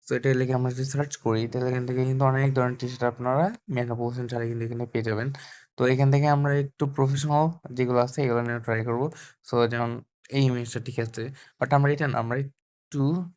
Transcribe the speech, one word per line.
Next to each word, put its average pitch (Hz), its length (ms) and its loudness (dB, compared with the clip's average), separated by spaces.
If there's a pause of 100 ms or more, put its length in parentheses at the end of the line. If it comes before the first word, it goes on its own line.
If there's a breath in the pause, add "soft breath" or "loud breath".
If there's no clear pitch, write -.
So - 80 -4
এটা 123 180 0
লিখে 127 200 2
আমরা 127 180 0
যদি 131 180 -4
সার্চ 143 280 -2
করি, 110 300 0
তাহলে 127 220 -2
এখান 127 160 -2
থেকে 127 200 -2
কিন্তু 131 200 2
অনেক 135 280 4
ধরনের 123 260 2
টি-শার্ট 123 300 -4
আপনারা 127 360 0 (240)
ম্যানুপুলেশন 120 580 -4
ছাড়া 117 200 -4
কিন্তু 117 180 -4
এখানে 117 240 -6
পেয়ে 117 180 -2
যাবেন। 110 200 -2 (460 loud breath)
তো - 140 -4
এখান 131 240 4
থেকে 143 160 4
আমরা 143 320 2
একটু 143 300 -4
প্রফেশনাল 139 560 2 (260)
যেগুলো 123 280 2
আছে, 123 220 0
এগুলো 120 220 2
নিয়ে 120 200 -4
ট্রাই 113 200 -2
করবো। 120 220 -2 (380 loud breath)
So - 100 -8 (160)
যেমন 117 220 -2 (380)
এই 139 160 2
ইমেজটা 120 360 -2
ঠিক - 180 -8
আছে, 113 240 -6 (320 loud breath)
but 131 180 -4
আমরা 143 180 6
এটা 147 160 0
না, 120 120 -2
আমরা 117 200 -2
একটু - 600 -8 (360)